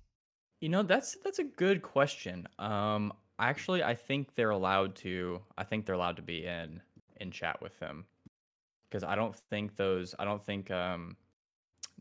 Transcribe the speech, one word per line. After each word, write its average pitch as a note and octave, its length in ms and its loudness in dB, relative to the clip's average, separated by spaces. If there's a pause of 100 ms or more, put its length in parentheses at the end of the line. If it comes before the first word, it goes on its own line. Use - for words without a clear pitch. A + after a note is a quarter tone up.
(600)
You D#3 80 -2
know, F#3 140 4
that's, G#3 380 2
that's G4 180 -2
a F4+ 40 2
good G3 380 4
question. F#2 640 0 (120)
Um, G#2 520 2 (280)
actually, D3 440 2
I A#2 120 4
think C#3 400 -4
they're A2 160 4
allowed F#2+ 460 4
to, F2+ 440 -4 (160)
I F#2+ 80 -4
think G#2+ 200 -2
they're F#2+ 100 0
allowed F2 200 0
to - 60 -12
be E2+ 240 -6
in, E2+ 360 -6 (360)
in F#2 140 -10
chat - 300 -4
with - 160 -12
them. D#2+ 280 -10 (840)
'Cause F#2+ 140 -4
I F#2+ 120 -2
don't G#2+ 200 0
think G#2 400 -6
those, F#2 420 0
I - 60 -4
don't G2+ 180 -2
think, G2 300 -6
um, F2+ 460 -4 (840)